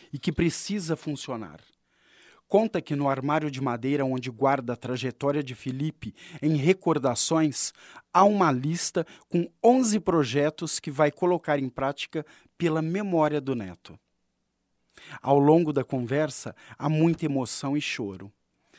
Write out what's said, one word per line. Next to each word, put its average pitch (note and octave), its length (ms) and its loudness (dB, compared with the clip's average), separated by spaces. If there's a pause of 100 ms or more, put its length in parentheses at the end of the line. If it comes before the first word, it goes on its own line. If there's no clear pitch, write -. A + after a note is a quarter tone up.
(120)
e D3 60 -8
que E3+ 140 -2
precisa E3+ 640 -2
funcionar. A2+ 640 -8 (880)
Conta G#3 340 2
que - 140 -4
no C#3+ 120 0
armário D3 440 0
de C3+ 100 -8
madeira C3+ 420 0
onde C3 280 -2
guarda B2+ 420 0
a - 20 -6
trajetória B2+ 680 -4
de B2+ 100 -12
Felipe C3 640 -8 (260)
em D#3 140 2
recordações, D3+ 1160 0 (400)
há F3+ 120 6
uma G3+ 280 4
lista D#3 540 -2 (240)
com F3 180 0 (160)
onze A#3 360 4
projetos D3+ 800 0
que - 100 -10
vai D3 220 2
colocar E3 480 0
em C3 100 -4
prática C#3 560 -6 (320)
pela D#3+ 240 0
memória D#3+ 580 0
do C3+ 140 -4
neto. F#2 460 -10 (1200)
Ao C#3 160 4
longo D3+ 340 6
da C3+ 120 0
conversa, C3 720 -4 (200)
há C#3+ 140 -4
muita D#3 340 2
emoção C#3 540 -4
e D3+ 40 -2
choro. G2 520 -8 (460)